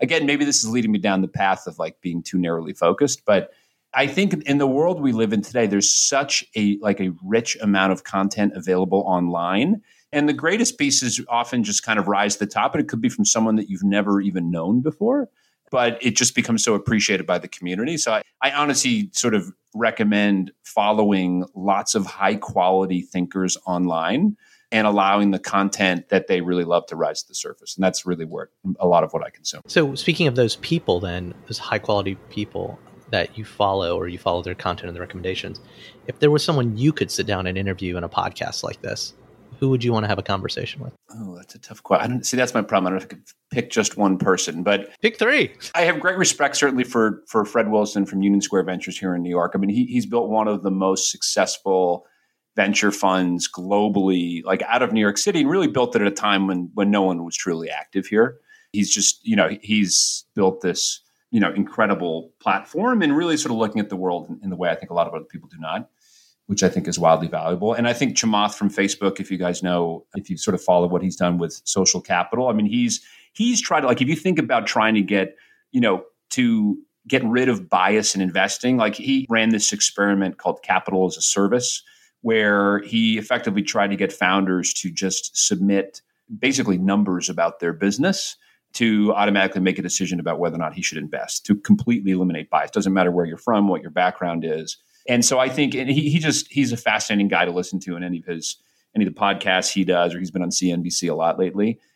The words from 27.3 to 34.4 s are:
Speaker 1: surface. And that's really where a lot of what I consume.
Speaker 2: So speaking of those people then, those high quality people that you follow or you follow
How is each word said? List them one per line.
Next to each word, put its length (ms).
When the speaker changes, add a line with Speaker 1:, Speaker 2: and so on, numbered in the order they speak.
Speaker 1:
surface. 420
And 80
that's 220
really 180
where 260
a 80
lot 160
of 100
what 120
I 60
consume. 360
Speaker 2:
So 300
speaking 320
of 80
those 200
people 440
then, 340
those 120
high 200
quality 380
people 480
that 260
you 80
follow 520
or 100
you 120
follow 240